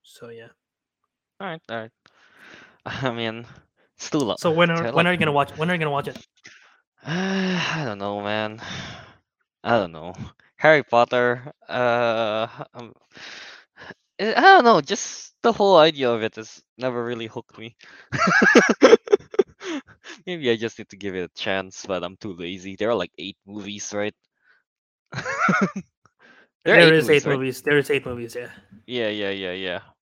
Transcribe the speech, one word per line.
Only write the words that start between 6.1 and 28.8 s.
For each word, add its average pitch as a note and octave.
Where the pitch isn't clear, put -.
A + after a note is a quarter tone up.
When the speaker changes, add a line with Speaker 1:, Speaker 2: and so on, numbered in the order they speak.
Speaker 2:
<sighs> -
I F#3
don't G#2
know, G2+
man. G#2+
I A2+
don't F#2
know. E2
Harry D3+
Potter, B2
uh, A#2
um, A#2+
I, G#3+
I A#3+
don't F#4+
know, A3
just -
the -
whole G3
idea D3+
of A#2
it A2
has -
never A#2+
really A#2
hooked -
me. A2
<laughs> -
Maybe E3
I A2+
just A2
need G#2+
to G2+
give F#2+
it F#2
a -
chance, F#2+
but F#2
I'm F2+
too G#2
lazy. F2+
There G#2
are, A#2
like, F2+
eight F#2+
movies, G2+
right? G#2
<laughs> -
There F3
are -
Speaker 1:
There E3+
Speaker 2:
eight D#3
Speaker 1:
is D#3
Speaker 2:
movies, D3
Speaker 1:
eight D3+
Speaker 2:
right? C#3
Speaker 1:
movies. C3
There D3
is C#3
eight C3+
movies, A#2+
yeah. A#2+